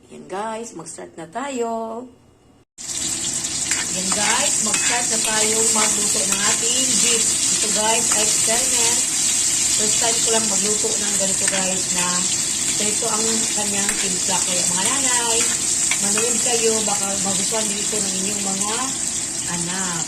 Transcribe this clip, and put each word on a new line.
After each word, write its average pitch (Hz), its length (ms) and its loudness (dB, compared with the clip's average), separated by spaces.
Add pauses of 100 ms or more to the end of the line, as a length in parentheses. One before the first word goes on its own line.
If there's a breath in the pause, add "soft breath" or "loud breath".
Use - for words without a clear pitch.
(120)
Yan, 127 200 -16
guys, 220 400 -6
mag-start 170 480 -14
na 160 80 -10
tayo. 226 760 -4 (1900)
Yan, 190 240 -2
guys, - 480 2
mag-start - 480 0
na 220 80 0
tayong 220 560 2
magluto 214 440 2 (120)
ng 196 160 0
ating 247 400 2 (160)
beef. 226 220 4 (340)
Ito, 214 160 0
guys, 226 400 2
ay 214 80 2
experiment. - 760 2 (840)
First 214 180 2
time 226 240 2
ko 226 80 2
lang 220 160 2
magluto 208 480 0
ng 202 240 -2
ganito, 190 320 0
guys, 190 320 0 (140)
na 175 100 0 (760)
ito 208 300 0
ang 214 140 0 (340)
kanyang 202 400 -2
timpla. 185 420 0
Kaya, 180 220 0
mga 180 260 0
nanay, 330 480 2 (640)
manood 214 400 0
kayo, 226 320 2 (140)
baka 196 200 -2 (140)
magustuhan 196 460 0
din 202 100 -2
ito 208 220 -2
ng 190 220 -2
inyong 196 260 -2
mga 190 260 -2 (800)
anak. 175 540 -4